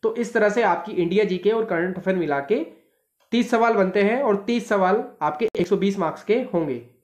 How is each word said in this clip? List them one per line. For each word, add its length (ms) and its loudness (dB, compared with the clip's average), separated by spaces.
तो 120 0
इस 180 -4
तरह 160 4
से 140 0
आपकी 280 0
इंडिया 320 2
जीके 260 0
और 160 0
करंट 320 -2
अफेयर 200 -2
मिला 220 -2
के 280 -2
तीस 200 0
सवाल 220 4
बनते 280 2
हैं 200 2
और 260 0
तीस 220 -2
सवाल 340 2
आपके 260 -2
एक 80 0
सौ 100 2
बीस 220 0
मार्क्स 240 -4
के 120 0
होंगे। 320 -2